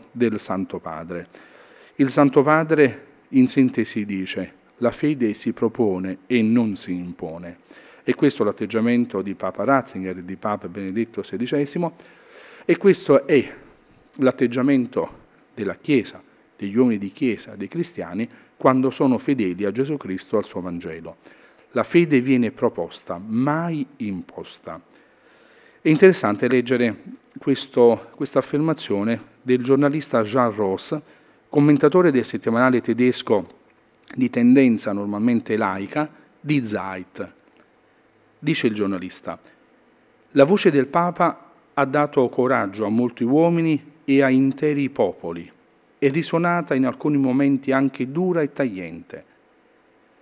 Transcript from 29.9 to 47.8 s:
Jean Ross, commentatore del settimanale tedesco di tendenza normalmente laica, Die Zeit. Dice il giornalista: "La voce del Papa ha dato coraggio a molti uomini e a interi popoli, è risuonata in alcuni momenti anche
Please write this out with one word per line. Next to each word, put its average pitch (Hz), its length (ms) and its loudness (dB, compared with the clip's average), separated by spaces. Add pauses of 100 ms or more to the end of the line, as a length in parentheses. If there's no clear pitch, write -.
Jean 113 300 0
Ross, 98 400 -4 (540)
commentatore 151 640 4
del 131 160 0
settimanale 120 560 0
tedesco 117 640 0 (680)
di 127 140 0
tendenza 120 640 4
normalmente 104 640 -2
laica, 101 540 -4 (280)
Die 143 280 -2
Zeit. 95 640 -10 (1080)
Dice 151 280 -2
il 107 80 2
giornalista: 92 640 -6 (920)
"La 139 120 8
voce 190 260 4
del 139 160 2
Papa 170 640 -2 (220)
ha 139 140 2
dato 143 420 2
coraggio 110 560 0
a 104 60 -2
molti 120 340 0
uomini 165 680 2 (120)
e 139 180 4
a 135 60 4
interi 135 640 0
popoli, 85 600 -4 (480)
è 139 120 2
risuonata 170 640 -2
in 131 120 2
alcuni 143 320 -2
momenti 135 540 0
anche 131 380 -2